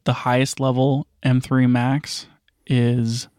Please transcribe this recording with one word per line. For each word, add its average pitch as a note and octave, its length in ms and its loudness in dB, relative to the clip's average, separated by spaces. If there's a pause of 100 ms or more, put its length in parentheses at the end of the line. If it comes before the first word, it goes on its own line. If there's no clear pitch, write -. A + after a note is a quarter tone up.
the - 120 -2
highest B2+ 440 -2
level C3+ 480 0 (160)
M B2+ 180 2
three B2+ 280 2
Max B2 580 -2 (400)
is A#2+ 600 0 (100)